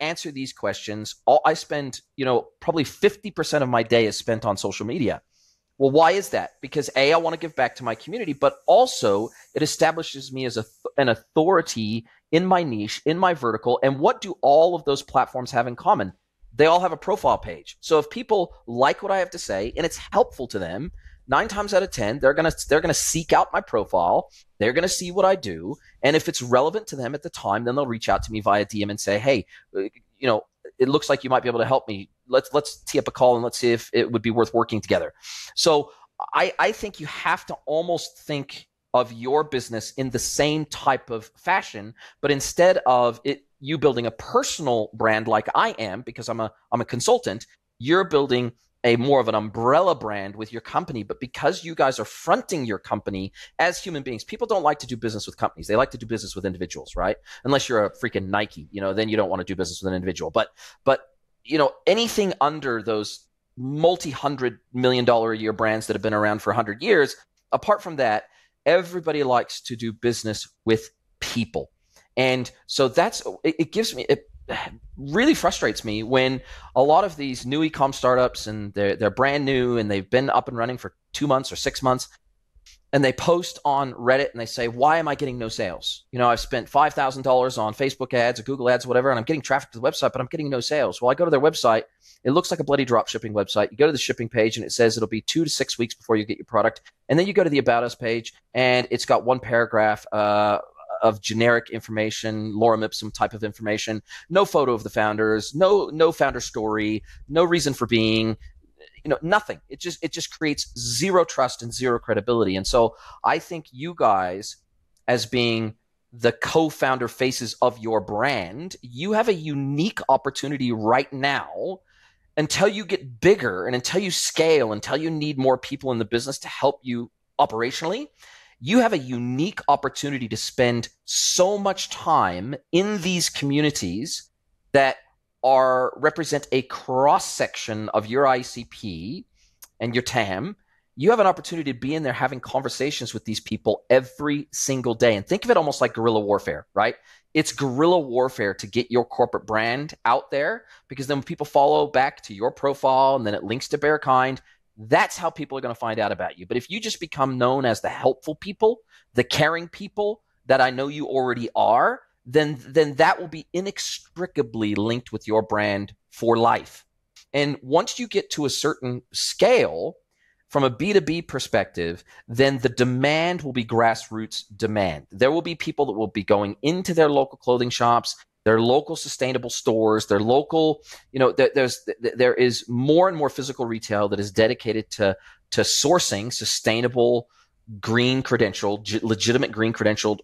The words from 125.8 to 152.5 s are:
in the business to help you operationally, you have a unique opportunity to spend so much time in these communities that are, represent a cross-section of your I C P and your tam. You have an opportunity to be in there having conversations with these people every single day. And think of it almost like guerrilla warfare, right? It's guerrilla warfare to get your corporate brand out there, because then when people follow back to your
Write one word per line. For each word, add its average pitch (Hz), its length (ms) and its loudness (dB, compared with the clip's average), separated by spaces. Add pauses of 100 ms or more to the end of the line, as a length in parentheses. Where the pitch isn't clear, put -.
in 117 80 -2
the 110 60 0
business 123 340 -4
to - 80 -16
help - 360 0
you 120 280 -8 (280)
operationally, 147 680 -2 (520)
you 180 200 2
have 226 140 4
a 170 40 0
unique 127 720 -4
opportunity 139 600 0
to 107 80 -6
spend 120 500 0 (160)
so - 540 0
much 196 320 -4
time 113 640 0 (160)
in 196 300 0
these 175 280 -2
communities 143 1000 -2 (420)
that 135 260 4 (460)
are, 131 540 4
represent 151 540 -2
a 131 120 0
cross-section 131 1300 -2
of 107 180 -2
your 135 180 2
I 127 160 4
C 120 280 -12
P 101 580 -12 (520)
and 117 140 -6
your 123 80 0
tam. 117 540 -4 (400)
You 156 140 0
have 233 100 4
an 196 80 6
opportunity 165 460 -2
to 120 60 -10
be 135 140 -4
in 160 100 -4
there 147 100 -2
having 131 260 -2
conversations 131 720 -4
with 113 120 -10
these 107 160 -6
people - 480 -4
every 147 640 0
single 127 400 -2
day. 113 240 4
And 98 100 -8
think 202 160 -2
of 240 80 0
it 208 60 6
almost 147 240 0
like 120 120 0
guerrilla 113 280 2
warfare, 95 520 -2
right? 107 220 0 (380)
It's 156 180 0
guerrilla 147 480 2
warfare 127 540 -2
to - 140 -12
get 123 220 -2
your 117 140 2
corporate - 420 -2
brand 117 480 -2 (120)
out 123 260 2
there, 160 320 -4 (240)
because 131 200 -10
then 143 100 0
when 131 60 -6
people 151 220 -8
follow 147 420 4
back 139 360 0
to 107 100 -16
your 113 180 -2